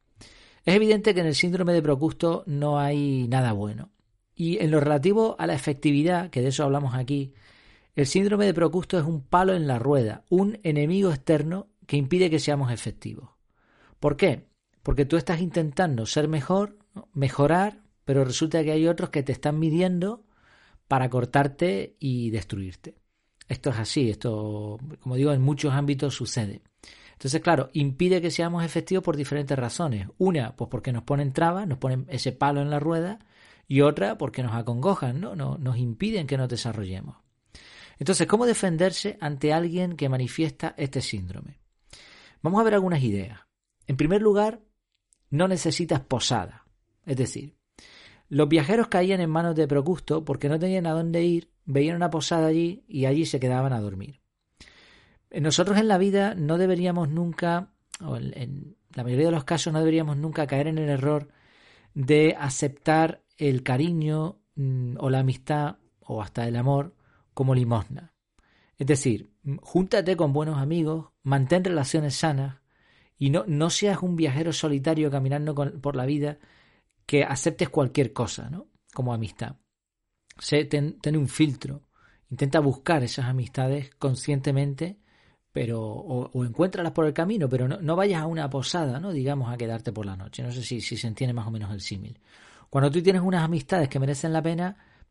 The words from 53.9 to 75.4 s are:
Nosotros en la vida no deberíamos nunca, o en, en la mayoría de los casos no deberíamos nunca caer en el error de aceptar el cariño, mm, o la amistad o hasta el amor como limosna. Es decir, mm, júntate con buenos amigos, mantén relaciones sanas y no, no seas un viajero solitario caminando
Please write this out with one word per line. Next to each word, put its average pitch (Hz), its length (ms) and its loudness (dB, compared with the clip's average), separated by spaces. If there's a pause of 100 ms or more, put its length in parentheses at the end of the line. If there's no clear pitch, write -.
Nosotros 180 480 2
en 220 100 4
la 196 100 6
vida 196 360 2
no 165 240 0
deberíamos 175 500 2
nunca, 170 640 -2 (280)
o 143 160 -6
en, 131 220 -8
en 139 380 -10 (160)
la 131 120 -8
mayoría 127 220 2
de 170 60 4
los 151 120 0
casos 165 280 -2
no 156 80 2
deberíamos 160 360 2
nunca 156 300 -2
caer 139 220 0
en 160 100 -2
el 156 100 0
error 143 400 0 (640)
de 151 440 4
aceptar 151 880 0 (120)
el 131 260 0
cariño, 156 800 -2 (140)
mm, 127 440 -2
o 135 120 -2
la 131 100 2
amistad 147 560 -2 (240)
o 110 220 -8
hasta 117 240 -6
el 117 100 -2
amor 139 380 0 (380)
como 131 220 2
limosna. 123 600 -2 (640)
Es 139 100 -4
decir, 131 440 0 (120)
mm, 139 200 -6
júntate 185 540 2
con 156 160 2
buenos 151 260 -2
amigos, 156 520 -2 (120)
mantén 139 420 2
relaciones 151 520 0
sanas 139 440 -2 (580)
y 139 120 2
no, 170 160 2
no 160 240 0
seas 202 320 0
un 180 140 -2
viajero 160 360 0
solitario 151 580 0
caminando 143 440 -2